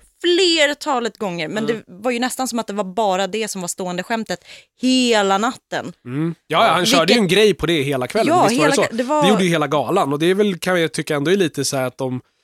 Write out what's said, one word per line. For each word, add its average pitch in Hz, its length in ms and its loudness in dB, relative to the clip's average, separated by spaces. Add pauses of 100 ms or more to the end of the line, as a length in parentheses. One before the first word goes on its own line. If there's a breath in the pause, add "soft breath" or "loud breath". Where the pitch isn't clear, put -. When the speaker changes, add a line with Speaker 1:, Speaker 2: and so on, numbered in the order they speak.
(220)
Speaker 1:
flertalet 302 960 0
gånger, 170 300 -6
men 147 160 -4
Speaker 2:
Mm. 147 120 -2 (120)
Speaker 1:
det - 60 -20
var 214 180 -6
ju 240 80 -2
nästan 254 280 -4
som 233 120 -6
att 214 80 -6
det 208 60 -8
var 208 100 -4
bara 190 440 0
det 214 200 -6
som 190 140 -8
var 175 60 -8
stående 180 360 -6
skämtet 220 420 -6 (360 loud breath)
hela 233 560 4
natten. 180 560 -4 (120)
Speaker 2:
Mm. 151 300 -4 (120)
Ja, 175 180 2
ja, 190 60 4
han 170 80 2
Speaker 1:
Vilket 220 180 2
Speaker 2:
körde 165 160 4
ju 240 60 4
en 202 80 2
grej 202 260 4
på - 120 -8
det 160 160 0
hela 131 260 -2
kvällen. 226 300 0
Speaker 1:
Ja, 302 100 4
Speaker 2:
Visst 240 140 0
var 294 60 4
det 277 60 2
Speaker 1:
hela - 20 0
Speaker 2:
så? - 60 2 (120)
Speaker 1:
kve-, 226 40 -8
det 254 60 0
var 302 200 0
Speaker 2:
Det 190 60 6
gjorde 190 140 4
ju 180 60 2
hela 151 180 0
galan, 143 460 0
och 143 60 -2
det 160 60 0
är 185 100 4
väl, 202 240 0
kan 185 220 0
jag 156 120 -2
tycka 160 220 -4
ändå 143 160 0
är 196 40 4
lite 151 300 0
så 139 120 -4
här 131 80 -2
att 127 120 -8
de, 127 240 -4 (220)